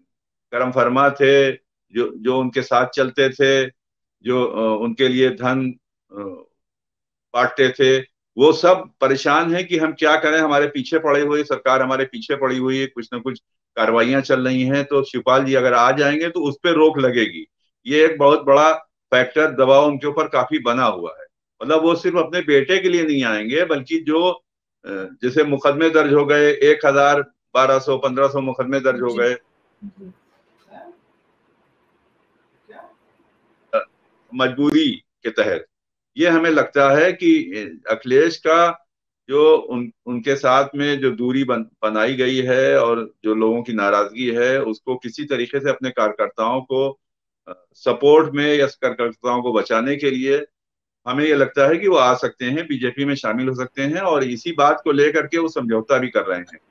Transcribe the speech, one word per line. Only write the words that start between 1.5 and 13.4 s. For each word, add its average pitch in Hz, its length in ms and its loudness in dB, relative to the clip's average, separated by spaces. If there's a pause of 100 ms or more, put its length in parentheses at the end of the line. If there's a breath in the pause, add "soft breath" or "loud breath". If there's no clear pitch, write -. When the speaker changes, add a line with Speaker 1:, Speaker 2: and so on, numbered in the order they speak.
Speaker 1:
जो, 117 220 -2
जो 127 240 -2
उनके 127 220 -4
साथ 123 260 0
चलते 135 420 0
थे, 135 420 0 (520)
जो, 123 220 0
अ, 110 380 -2
उनके 117 240 0
लिए 127 220 2
धन, 127 420 -4 (400)
अ, 101 100 -14 (1120)
बांटते 127 360 0
थे, 131 500 0 (180)
वो 147 160 6
सब 175 360 2 (120)
परेशान 151 540 0
हैं 180 120 -4
कि 175 100 -2
हम 156 160 -2
क्या 156 220 2
करें, 160 240 0
हमारे 147 280 2
पीछे 143 320 -4
पड़े 147 220 0
हुए, 147 220 0
सरकार 131 380 0
हमारे 131 240 -2
पीछे 127 300 -8
पड़ी 131 220 -2
हुई 131 200 -2
है, 135 100 -4
कुछ 120 260 -14
ना 120 60 -10
कुछ 127 200 -10 (360)